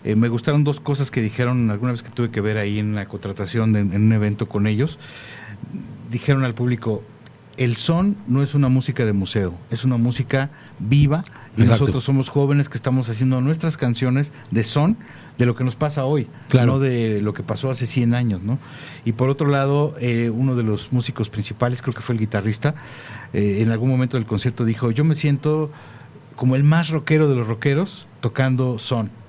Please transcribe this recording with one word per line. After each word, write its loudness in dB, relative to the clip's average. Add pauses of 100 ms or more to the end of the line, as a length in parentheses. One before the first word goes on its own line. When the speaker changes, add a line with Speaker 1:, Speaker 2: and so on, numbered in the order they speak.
Speaker 1:
Eh, 0
me 4
gustaron 2
dos 0
cosas -2
que -2
dijeron 0
alguna -2
vez -8
que -18
tuve -4
que -4
ver 0
ahí -2
en -2
la -6
contratación -2
de, 4
en 0
un 8
evento 2
con 0
ellos. 0 (1120)
Dijeron 0
al 0
público, -2 (540)
"El 2
son 2 (100)
no 2
es -2
una 4
música 2
de 2
museo, 0 (160)
es -4
una 2
música 0 (300)
viva 4 (340)
y 4
Speaker 2:
Exacto. 6
Speaker 1:
nosotros 0
somos 0
jóvenes 2
que -12
estamos -2
haciendo 0
nuestras 0
canciones 0 (200)
de 2
son, 2 (400)
de 4
lo 2
que -4
nos -2
pasa -2
hoy, 0 (220)
Speaker 2:
Claro. 6
Speaker 1:
no 2
de 0
lo -2
que -8
pasó -4
hace -4
cien 2
años", 0
¿no? -2 (460)
Y 0
por 0
otro 0
lado, 2
eh, 0
uno 0
de 0
los -2
músicos -2
principales, -4
creo -4
que -10
fue -4
el -2
guitarrista, -2 (580)
eh, 0
en 2
algún 0
momento 0
del -2
concierto -2
dijo, 0
"Yo 0
me 4
siento 0 (640)
como 2
el 2
más 4
rockero 2
de 4
los 0
rockeros -2 (120)
tocando 0
son". -4 (200)